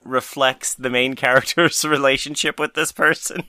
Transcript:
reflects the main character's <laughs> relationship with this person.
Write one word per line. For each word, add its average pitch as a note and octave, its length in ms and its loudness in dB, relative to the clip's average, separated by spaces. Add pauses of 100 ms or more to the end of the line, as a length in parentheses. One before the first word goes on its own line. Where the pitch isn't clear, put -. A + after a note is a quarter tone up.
reflects C3 720 -2
the B2+ 140 -4
main B2+ 260 0
character's C3 720 2
<laughs> - 0 -
relationship C#3+ 720 0
with D3+ 140 -4
this D#3 180 -2
person. - 580 -2